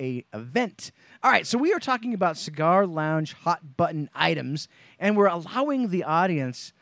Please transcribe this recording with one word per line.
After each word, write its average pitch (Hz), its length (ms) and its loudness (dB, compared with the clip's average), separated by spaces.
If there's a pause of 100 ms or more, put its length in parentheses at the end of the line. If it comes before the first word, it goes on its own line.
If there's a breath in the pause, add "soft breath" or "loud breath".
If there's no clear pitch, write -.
a 127 320 -6
event. 131 600 -6 (300 soft breath)
All 262 80 4
right, 202 160 4
so 240 120 0
we 330 160 2
are 349 40 0
talking 240 360 -4
about 180 240 0
Cigar 165 480 2
Lounge 156 480 -2
hot 160 420 -4
button 156 380 0
items, 147 520 -2 (320 soft breath)
and 208 160 0
we're 202 140 6
allowing 240 600 -2
the 180 120 0
audience 156 800 0